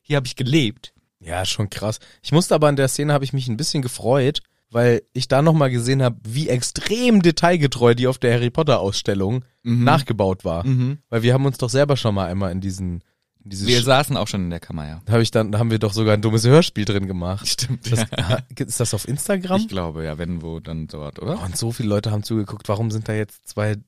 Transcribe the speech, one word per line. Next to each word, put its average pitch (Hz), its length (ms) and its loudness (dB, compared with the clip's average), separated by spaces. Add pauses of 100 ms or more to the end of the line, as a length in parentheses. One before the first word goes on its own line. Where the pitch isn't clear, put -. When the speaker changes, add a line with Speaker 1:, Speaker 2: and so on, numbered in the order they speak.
Speaker 1:
hier 147 140 -4
hab 139 100 0
ich - 120 -10
gelebt.“ 135 560 0 (260)
Speaker 2:
Ja, 87 240 -6
schon 101 260 -2
krass. - 300 -6 (240)
Ich - 80 -6
musste 165 240 4
aber 151 140 4
an 143 80 2
der 135 100 2
Szene, 147 240 -2
hab 143 120 2
ich 131 100 -6
mich 131 160 -4
ein 110 80 -2
bisschen 147 240 -2
gefreut, 127 580 0 (300)
weil 120 320 4 (100)
ich 131 160 -4
da 135 140 4
nochmal 156 300 4
gesehen 123 300 0
hab, 120 220 2
wie 120 240 -4
extrem 214 760 2
detailgetreu 156 760 4
die 123 120 0
auf 127 100 0
der 120 160 2
Harry 120 160 2
Potter 143 300 2
Ausstellung 98 640 -2 (200)
Speaker 1:
Mhm. 120 200 0
Speaker 2:
nachgebaut 110 600 2
war. 87 200 -2
Speaker 1:
Mhm. 131 340 0 (100)
Speaker 2:
Weil 117 140 0
wir 120 100 4
haben 135 120 2
uns 139 120 -2
doch 127 120 -2
selber 139 280 2
schon 107 180 0
mal 95 120 0
einmal 95 240 -2
in 92 100 -4
diesen, 92 400 -6 (420)
in 104 80 -20
dieses 98 140 -6
Speaker 1:
Wir 123 140 4
Speaker 2:
Sch- 120 60 0
Speaker 1:
saßen 135 320 2
auch 95 100 -2
schon 101 160 -4
in 87 60 -4
der 85 100 -6
Kammer, 78 280 -10
ja. 80 220 -12
Speaker 2:
Hab 117 120 4
ich 113 100 0
dann, 107 260 0
haben 117 140 0
wir 110 80 0
doch 107 140 0
sogar 107 200 2
ein 104 80 2
dummes 110 240 2
Hörspiel 131 400 4
drin 101 220 -2
gemacht. 92 400 -6
Speaker 1:
Stimmt, - 440 -4
Speaker 2:
Das, 110 100 2 (140)
Speaker 1:
ja. - 140 -4
Speaker 2:
ha-, 123 140 0 (140)
ist - 240 -6
das 117 120 0
auf 104 140 -6
Instagram? 185 540 -2
Speaker 1:
Ich 226 80 -4
glaube, 82 340 -4
ja, 78 140 -6
wenn, 85 240 -6
wo, 80 180 -10
dann 80 280 -10
dort, 76 320 -14
oder? 143 220 -6
Speaker 2:
Oh, 87 40 -8
und 87 120 -8
so 113 140 -2
viele 117 180 -6
Leute 104 220 0
haben 107 120 -2
zugeguckt. 107 440 -4
Warum 110 240 -2
sind 110 160 -6
da 113 60 -4
jetzt 107 340 -8
zwei 104 300 -2 (100)